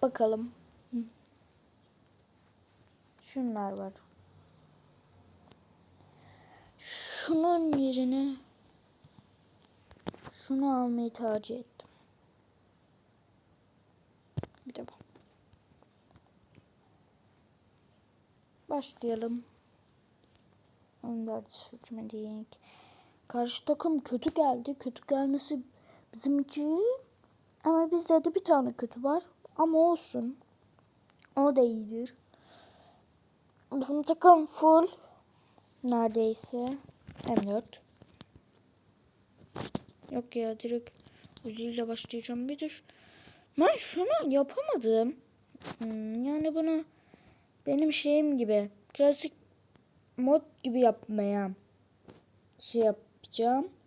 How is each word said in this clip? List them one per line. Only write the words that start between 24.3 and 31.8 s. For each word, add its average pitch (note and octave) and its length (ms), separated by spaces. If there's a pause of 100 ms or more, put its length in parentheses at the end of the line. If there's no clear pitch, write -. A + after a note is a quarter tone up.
geldi. C4+ 460
Kötü - 260
gelmesi C#4 560 (520)
bizim C#4 240
için. D#4+ 640 (640)
Ama E4 260
bizde E4 340
de E4 100
bir F#4 100
tane C4+ 280
kötü A#3+ 320
var. D4+ 180 (340)
Ama D#4+ 220
olsun. D4 600 (1000)
O C#4 200
da C4 60
iyidir. A3+ 520 (1600)